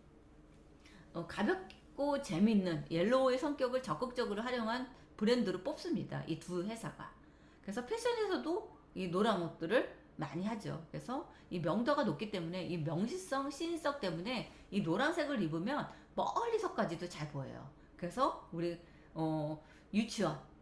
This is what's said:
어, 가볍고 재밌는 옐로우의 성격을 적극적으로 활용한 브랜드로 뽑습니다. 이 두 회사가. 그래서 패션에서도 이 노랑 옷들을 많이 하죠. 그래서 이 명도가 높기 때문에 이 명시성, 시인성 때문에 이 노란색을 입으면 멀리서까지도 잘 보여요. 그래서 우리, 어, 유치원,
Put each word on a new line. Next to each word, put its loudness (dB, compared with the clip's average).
어, -4
가볍고 0
재밌는 4
옐로우의 6
성격을 0
적극적으로 -2
활용한 -2
브랜드로 4
뽑습니다. -2
이 -2
두 -4
회사가. -8
그래서 -6
패션에서도 0
이 -2
노랑 4
옷들을 0
많이 -4
하죠. -4
그래서 -6
이 -4
명도가 4
높기 0
때문에 -4
이 -2
명시성, -2
시인성 -4
때문에 -4
이 2
노란색을 2
입으면 -2
멀리서까지도 0
잘 -6
보여요. -8
그래서 -2
우리, -2
어, -2
유치원, 0